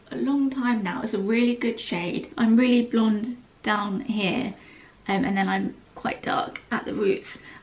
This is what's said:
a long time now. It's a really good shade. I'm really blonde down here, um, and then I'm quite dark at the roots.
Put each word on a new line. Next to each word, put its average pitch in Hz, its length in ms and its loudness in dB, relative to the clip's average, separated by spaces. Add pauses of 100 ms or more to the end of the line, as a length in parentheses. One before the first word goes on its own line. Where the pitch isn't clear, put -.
(120)
a 254 40 -8
long 269 340 2
time 240 340 0
now. 180 180 -4
It's 220 120 -6
a 202 60 0
really 233 360 2
good - 240 -2
shade. - 580 -6
I'm 226 180 6
really 240 280 6
blonde 220 540 0 (260)
down 208 380 -2
here, 196 520 -2 (540)
um, 196 180 0
and 202 100 0
then 196 140 2
I'm 196 260 -2 (200)
quite - 260 -6
dark - 400 -4 (100)
at 233 140 -4
the - 80 -6
roots. - 440 -2 (260)